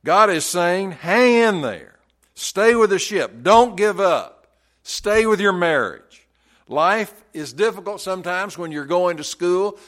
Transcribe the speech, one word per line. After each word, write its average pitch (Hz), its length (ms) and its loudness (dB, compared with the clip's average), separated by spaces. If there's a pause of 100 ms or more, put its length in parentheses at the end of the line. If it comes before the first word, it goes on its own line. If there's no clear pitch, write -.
God 202 240 4
is 165 160 0
saying, 180 480 -2
"Hang 226 400 2
in 220 300 2
there. 92 360 -10 (360)
Stay 226 400 0
with 220 160 2
the 190 80 2
ship. 123 440 -6
Don't 220 340 4
give 202 220 0
up. 156 480 -2 (360)
Stay 214 420 0
with 208 160 2
your 202 140 2
marriage." 147 640 -2 (460)
Life 196 460 -2 (220)
is 147 180 -10
difficult 196 480 -4
sometimes 185 560 -6
when 165 160 -10
you're 143 140 -8
going 175 320 0
to 151 60 -10
school. 185 640 -2